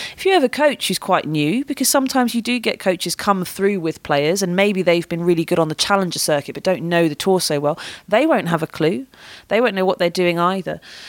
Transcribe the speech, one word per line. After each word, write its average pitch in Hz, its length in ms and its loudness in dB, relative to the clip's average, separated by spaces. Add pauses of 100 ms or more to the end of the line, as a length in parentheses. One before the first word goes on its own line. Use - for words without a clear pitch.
(160)
if - 100 -4
you 381 60 4
have 339 140 4
a 247 40 4
coach 285 380 0
who's 185 100 -2
quite - 300 0
new, 156 380 0
because 269 240 -2
sometimes 262 440 2
you 233 80 -2
do 240 160 -2
get 226 220 -4
coaches 180 380 -2
come 196 260 0
through 196 380 0
with 160 220 -4
players 156 380 2
and 180 140 0
maybe 196 260 2
they've 170 280 2
been 170 120 -4
really 170 220 2
good 175 160 0
on 160 80 4
the 156 80 -4
challenger 196 440 0
circuit 143 340 -2
but - 100 -12
don't 180 200 0
know 170 260 2
the 147 60 -6
tour 190 260 2
so 151 180 -2
well, 147 180 -2 (300)
they 240 180 2
won't 233 220 2
have 165 160 0
a 156 40 -4
clue. 208 380 -2 (440)
They 208 100 2
won't 233 160 2
know 185 80 0
what 185 160 0
they're 175 100 2
doing 175 300 0
either. 175 400 -2 (300)